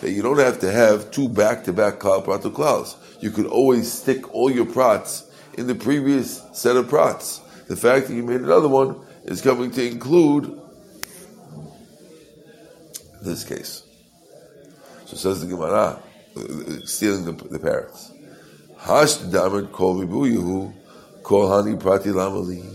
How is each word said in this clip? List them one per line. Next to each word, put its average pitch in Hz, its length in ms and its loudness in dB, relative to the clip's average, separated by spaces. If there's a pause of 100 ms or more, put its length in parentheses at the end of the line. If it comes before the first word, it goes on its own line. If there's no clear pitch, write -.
that - 120 -4
you 101 100 -2
don't 135 160 2
have 127 220 4
to 92 100 0
have 107 400 4
two 139 180 0
back-to-back 104 720 2
klal 98 260 2
prat 98 180 -2
u'klals. 127 540 -2 (240)
You 107 100 -4
could 101 160 -2
always 120 460 2
stick - 420 -4
all 123 160 2
your 120 140 2
prats - 680 0 (280)
in 120 80 -6
the 123 80 -2
previous 135 680 -2 (140)
set 120 220 2
of 120 120 2
prats. 147 520 0 (280)
The 92 80 -6
fact 131 320 4
that - 60 -6
you 120 80 -4
made 123 180 -2
another 156 280 4
one 135 300 2 (260)
is - 180 -8
coming 123 300 2
to 123 140 -2
include 143 720 2 (2500)
this 90 240 -8
case. - 380 -12 (1200)
So - 120 -16
says 95 260 -4
the 90 120 -8
Gemara, 87 480 -2 (320)
uh, - 60 -14 (460)
stealing 98 400 -2
the, 82 60 -8
the 78 260 -12
parrots. - 520 -6 (680)
Hash 147 380 2
damer 95 500 -2
kol 92 300 0
ribuyuhu 95 760 -2 (500)
kol 101 280 2
hani 104 280 0
prati 98 300 2
lamali. 92 540 -4 (120)